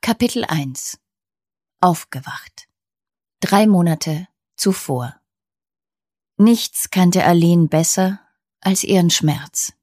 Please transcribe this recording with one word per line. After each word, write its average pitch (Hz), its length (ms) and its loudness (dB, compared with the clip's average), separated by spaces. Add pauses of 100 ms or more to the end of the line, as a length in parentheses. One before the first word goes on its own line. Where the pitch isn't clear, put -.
Kapitel 233 420 -2
eins. 139 560 -8 (800)
Aufgewacht. - 880 -6 (720)
Drei 208 260 4
Monate 170 600 0 (280)
zuvor. 131 640 -4 (1160)
Nichts - 540 0
kannte 180 340 2
Aline 170 440 4
besser 185 520 -2 (400)
als 190 240 -2
ihren 180 240 2
Schmerz. - 640 -4 (100)